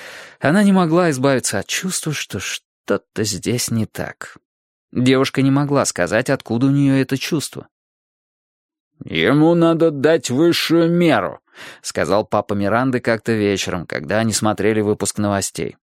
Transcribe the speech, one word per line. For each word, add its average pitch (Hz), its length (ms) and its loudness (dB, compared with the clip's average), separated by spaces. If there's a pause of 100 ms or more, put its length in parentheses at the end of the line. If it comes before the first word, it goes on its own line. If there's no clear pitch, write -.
(400)
она 180 240 4
не 202 80 4
могла 175 400 2
избавиться 127 480 0
от - 80 -8
чувства, - 460 -6
что - 260 -8
что-то - 840 -6
здесь 104 460 -4
не 113 160 -2
так. - 520 -12 (540)
Девушка 131 500 2
не 135 100 4
могла 139 340 2
сказать, 92 440 -2
откуда 127 380 0
у 139 40 4
неё 139 240 2
это 135 220 -2
чувство. - 500 -6 (1400)
«Ему 143 500 2
надо 165 380 2
дать 147 400 0
высшую 165 580 2
меру», 156 500 2 (420)
сказал 95 440 0
папа 104 280 -2
Миранды 113 460 0
как-то 113 340 -2
вечером, 98 520 0
когда 82 340 -4
они 113 140 -2
смотрели 107 480 0
выпуск 104 360 -2
новостей. 101 680 -4